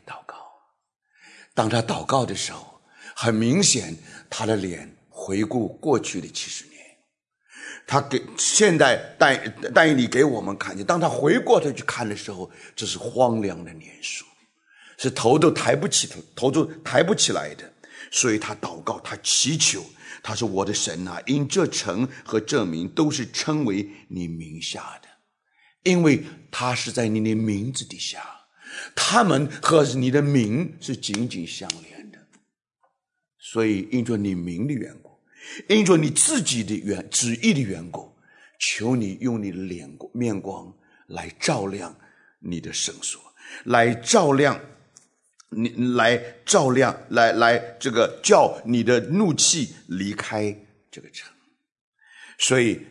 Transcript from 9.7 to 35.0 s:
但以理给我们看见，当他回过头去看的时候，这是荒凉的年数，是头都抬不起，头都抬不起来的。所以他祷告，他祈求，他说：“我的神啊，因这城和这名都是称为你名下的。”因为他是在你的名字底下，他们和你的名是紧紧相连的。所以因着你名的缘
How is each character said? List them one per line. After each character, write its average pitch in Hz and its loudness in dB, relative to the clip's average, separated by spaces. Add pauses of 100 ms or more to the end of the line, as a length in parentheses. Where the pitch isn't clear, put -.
但 160 8
以 147 4
理 123 2
给 123 2
我 127 2
们 95 -6
看 - -10
见， 101 -8
当 170 0
他 156 2
回 139 2
过 233 4
头 147 0
去 - -10
看 117 -6
的 104 -4
时 - -12
候， 92 -12 (260)
这 107 -8
是 - -6
荒 113 2
凉 87 -6
的 82 -16
年 80 -20 (120)
数， - -12 (760)
是 131 -2
头 127 2
都 160 6
抬 - 4
不 151 0
起， - 0 (280)
头 131 2
都 160 2 (200)
抬 131 2
不 180 2
起 - 0
来 76 -4
的。 - -20 (380)
所 120 2
以 107 0
他 107 -6
祷 - -12
告， 107 -6
他 - -10
祈 - 0
求， 95 0 (380)
他 110 -8
说 113 -2
：“我 95 0
的 101 -2
神 90 -4
啊， 87 -10
因 139 0
这 175 2
城 107 -4 (160)
和 110 -2
这 107 0
名 85 -6
都 151 0
是 123 -6
称 151 -4
为 101 -2 (180)
你 87 -8
名 80 -12
下 - -12
的。” - -20 (760)
因 180 4
为 147 6 (280)
他 123 -2
是 117 -6
在 117 0
你 110 0
的 110 0
名 110 -2
字 - -8
底 92 -16
下， - -10 (680)
他 226 4
们 147 2 (100)
和 156 6
你 127 0
的 147 4
名 139 2
是 123 -6
紧 107 -4
紧 85 -8
相 - -12 (140)
连 - -20
的。 - -20 (1200)
所 113 0
以 101 0
因 123 0
着 117 -2
你 101 -2
名 87 -4
的 151 -4
缘 101 -8